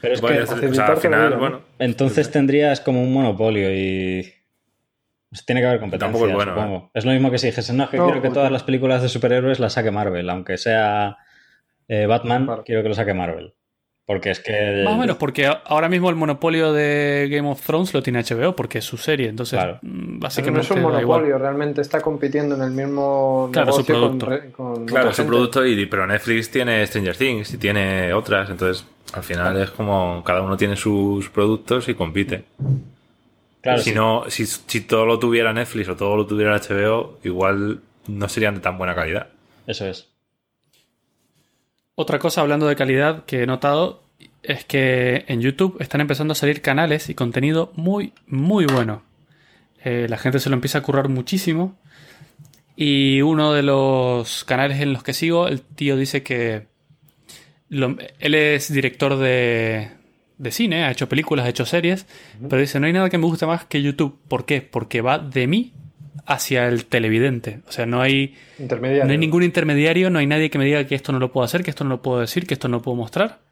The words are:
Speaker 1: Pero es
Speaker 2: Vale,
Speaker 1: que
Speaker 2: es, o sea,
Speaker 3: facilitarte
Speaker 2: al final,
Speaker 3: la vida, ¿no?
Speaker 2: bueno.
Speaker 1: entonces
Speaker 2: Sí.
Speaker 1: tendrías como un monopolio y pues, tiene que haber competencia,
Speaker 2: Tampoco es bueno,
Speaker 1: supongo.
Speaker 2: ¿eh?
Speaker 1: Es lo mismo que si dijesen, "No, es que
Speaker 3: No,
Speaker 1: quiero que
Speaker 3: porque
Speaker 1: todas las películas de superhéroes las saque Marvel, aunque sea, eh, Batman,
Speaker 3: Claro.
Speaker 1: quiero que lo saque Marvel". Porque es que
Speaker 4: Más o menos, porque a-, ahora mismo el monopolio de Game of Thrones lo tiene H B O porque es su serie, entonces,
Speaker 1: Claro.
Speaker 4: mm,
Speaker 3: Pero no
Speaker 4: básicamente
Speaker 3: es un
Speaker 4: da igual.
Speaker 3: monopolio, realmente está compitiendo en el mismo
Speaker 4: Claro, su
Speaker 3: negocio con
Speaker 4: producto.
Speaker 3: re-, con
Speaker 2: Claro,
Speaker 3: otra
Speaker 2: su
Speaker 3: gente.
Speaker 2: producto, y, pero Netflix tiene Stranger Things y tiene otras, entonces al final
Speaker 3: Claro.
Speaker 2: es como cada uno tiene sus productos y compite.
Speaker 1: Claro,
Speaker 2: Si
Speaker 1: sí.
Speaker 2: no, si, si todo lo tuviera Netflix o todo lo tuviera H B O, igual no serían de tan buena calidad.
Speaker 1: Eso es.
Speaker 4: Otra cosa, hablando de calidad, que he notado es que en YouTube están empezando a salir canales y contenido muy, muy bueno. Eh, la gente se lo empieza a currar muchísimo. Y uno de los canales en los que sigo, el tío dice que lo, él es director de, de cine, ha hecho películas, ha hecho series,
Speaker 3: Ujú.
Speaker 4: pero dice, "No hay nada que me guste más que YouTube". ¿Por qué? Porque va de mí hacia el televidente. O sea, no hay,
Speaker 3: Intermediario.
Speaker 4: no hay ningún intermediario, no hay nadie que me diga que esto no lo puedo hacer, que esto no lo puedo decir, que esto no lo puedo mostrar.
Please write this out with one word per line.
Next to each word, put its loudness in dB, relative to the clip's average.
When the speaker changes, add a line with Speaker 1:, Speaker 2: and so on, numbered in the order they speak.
Speaker 1:
Pero 0
es -2
Speaker 2:
Vale, 4
Speaker 1:
que 2
Speaker 2:
es, -2
o -2
sea, -2
Speaker 3:
facilitarte 4
Speaker 2:
al 4
final, 4
Speaker 3:
la 6
vida, 2
¿no? -2
Speaker 2:
bueno. -2
Speaker 1:
entonces 2
Speaker 2:
Sí. -10
Speaker 1:
tendrías 4
como 0
un 2
monopolio 2
y -2
pues, -20
tiene 0
que 2
haber 2
competencia, -4
Speaker 2:
Tampoco 2
es 2
bueno, 0
Speaker 1:
supongo. -4
Speaker 2:
¿eh? -14
Speaker 1:
Es -2
lo 4
mismo 4
que 0
si 0
dijesen, -2
"No, 0
es -4
que -2
Speaker 3:
No, 4
Speaker 1:
quiero 2
que 0
Speaker 3:
porque -4
Speaker 1:
todas 4
las -2
películas 0
de 0
superhéroes 0
las 0
saque 0
Marvel, -2
aunque -4
sea, 0
eh, 0
Batman, 2
Speaker 3:
Claro. -6
Speaker 1:
quiero 0
que 0
lo 0
saque 0
Marvel". -4
Porque -2
es -4
que -2
Speaker 4:
Más 2
o 0
menos, 0
porque 0
a-, 0
ahora 2
mismo 2
el 0
monopolio 0
de 2
Game 0
of -4
Thrones 0
lo 2
tiene -2
H -4
B 0
O 0
porque -6
es -6
su -10
serie, -2
entonces, -4
Speaker 1:
Claro. -2
Speaker 4:
mm, -12
Speaker 3:
Pero -8
no -10
Speaker 4:
básicamente -2
Speaker 3:
es -2
un 4
Speaker 4:
da 2
igual. 0
Speaker 3:
monopolio, 2
realmente -2
está -2
compitiendo 0
en -4
el -2
mismo 0
Speaker 4:
Claro, 2
su 2
Speaker 3:
negocio 2
con 2
Speaker 4:
producto. -4
Speaker 3:
re-, -20
con -8
Speaker 2:
Claro, 2
Speaker 3:
otra -2
Speaker 2:
su -2
Speaker 3:
gente. 0
Speaker 2:
producto, 4
y, 2
pero 0
Netflix 0
tiene 2
Stranger -2
Things -2
y -10
tiene 0
otras, 0
entonces -2
al -8
final -2
Speaker 3:
Claro. 0
Speaker 2:
es -4
como -2
cada 0
uno -2
tiene 0
sus 0
productos 0
y -2
compite. -4
Speaker 1:
Claro, 2
Speaker 2:
Si 0
Speaker 1:
sí. 0
Speaker 2:
no, 2
si, -4
si -6
todo 2
lo 4
tuviera 2
Netflix -4
o -4
todo 0
lo 2
tuviera 2
H -2
B 2
O, -2
igual 0
no -4
serían 0
de -8
tan -2
buena -4
calidad. -4
Speaker 1:
Eso -6
es. -10
Speaker 4:
Otra 0
cosa, 0
hablando 2
de 4
calidad, 2
que -2
he 2
notado 0
es -6
que 2
en -2
YouTube 0
están -4
empezando 0
a -2
salir 0
canales 0
y -8
contenido 0
muy, -2
muy 2
bueno. 0
Eh, -2
la -4
gente 0
se -2
lo 2
empieza -2
a 0
currar 0
muchísimo. -2
Y 2
uno 2
de 2
los 2
canales 0
en 0
los -6
que -6
sigo, 2
el -4
tío -2
dice -2
que -4
lo, -2
él -4
es 2
director 0
de, 0
de -8
cine, 0
ha 0
hecho -4
películas, 0
ha 0
hecho -2
series, -2
Speaker 3:
Ujú. -12
Speaker 4:
pero 2
dice, 0
"No 2
hay 2
nada 2
que 0
me 2
guste 0
más -2
que -2
YouTube". -2
¿Por -4
qué? 0
Porque -6
va 0
de -2
mí 0
hacia 0
el 0
televidente. 0
O -16
sea, -4
no 0
hay, 0
Speaker 3:
Intermediario. 0
Speaker 4:
no 2
hay 2
ningún 2
intermediario, 2
no 2
hay 2
nadie 2
que -4
me 2
diga 2
que -2
esto -6
no 0
lo 0
puedo 0
hacer, -2
que -4
esto -6
no -2
lo -4
puedo 0
decir, -4
que -4
esto -6
no 0
lo -4
puedo -4
mostrar. -4